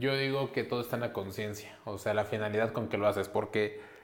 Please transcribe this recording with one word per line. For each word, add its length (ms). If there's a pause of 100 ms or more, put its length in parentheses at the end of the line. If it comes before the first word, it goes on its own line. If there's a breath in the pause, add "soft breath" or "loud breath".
yo 160
digo 340
que 140
todo 160
está 160
en 60
la 100
conciencia. 720
O 140
sea, 140
la 120
finalidad 480
con 160
que 100
lo 80
haces. 220
Porque 520 (220 loud breath)